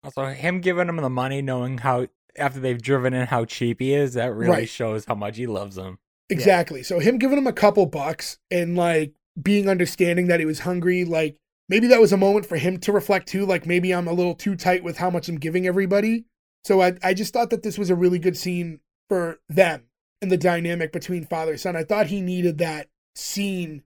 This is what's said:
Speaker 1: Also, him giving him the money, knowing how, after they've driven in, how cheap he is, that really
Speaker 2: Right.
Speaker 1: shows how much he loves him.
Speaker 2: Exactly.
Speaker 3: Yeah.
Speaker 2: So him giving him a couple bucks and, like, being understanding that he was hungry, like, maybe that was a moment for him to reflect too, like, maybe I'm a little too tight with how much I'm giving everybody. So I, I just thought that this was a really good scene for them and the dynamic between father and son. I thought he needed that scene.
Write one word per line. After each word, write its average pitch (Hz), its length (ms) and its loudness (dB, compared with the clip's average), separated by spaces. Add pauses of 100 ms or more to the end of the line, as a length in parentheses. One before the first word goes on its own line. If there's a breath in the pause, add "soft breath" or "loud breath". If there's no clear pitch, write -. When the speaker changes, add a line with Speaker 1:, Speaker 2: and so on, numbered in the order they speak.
Speaker 1:
Also, 135 240 -6
him 160 340 -4
giving 180 260 0
him 165 100 -4
the 139 120 -2
money, 131 320 -4
knowing 127 380 -4
how, 127 280 0 (300)
after 135 220 -4
they've 123 220 -2
driven 127 320 0
in, 127 140 -2
how 120 180 0
cheap 117 360 -4
he 131 120 0
is, 139 200 0
that 123 200 -2
really 117 180 2
Speaker 2:
Right. 113 180 0
Speaker 1:
shows 110 360 -4
how 113 100 -4
much 104 220 -8
he 123 100 -6
loves 98 300 -6
him. 92 200 -12 (320)
Speaker 2:
Exactly. 175 520 4
Speaker 3:
Yeah. - 40 -16
Speaker 2:
So 175 140 -2
him 226 180 2
giving 262 200 2
him 269 100 0
a 233 60 -2
couple 202 320 4
bucks 151 520 -6 (120)
and, 175 280 -2
like, 160 360 2 (280)
being 202 260 4
understanding 180 600 2
that 170 120 4
he 160 60 0
was 156 140 -4
hungry, 180 440 0
like, 160 320 0 (320)
maybe 220 200 4
that 240 140 8
was 190 120 8
a 196 40 4
moment 202 280 4
for 165 120 -6
him 175 220 -2
to 202 140 -2
reflect 196 340 0
too, 196 180 -4
like, 180 200 0
maybe 180 280 0
I'm 175 140 -2
a 170 60 -2
little 180 220 0
too 196 200 -4
tight 180 280 0
with 170 140 -8
how 180 120 -2
much 175 200 -4
I'm 165 80 -6
giving 165 300 -2
everybody. 202 580 0 (380)
So 190 180 4
I, 180 120 4 (100)
I 190 100 2
just 202 200 -4
thought 240 180 -2
that 220 120 -4
this 208 140 -6
was 196 120 -2
a 180 60 4
really 180 240 2
good 175 180 0
scene 175 420 -6 (300)
for 170 300 -2 (100)
them 156 340 2 (380)
and 190 100 -2
the 180 60 2
dynamic 170 560 -2
between 175 320 -6
father 165 260 -4
and 143 80 -8
son. 180 160 -6
I 160 80 -4
thought 208 240 0
he 196 140 -4
needed 180 380 -2
that 160 280 -4 (280)
scene. 180 720 -6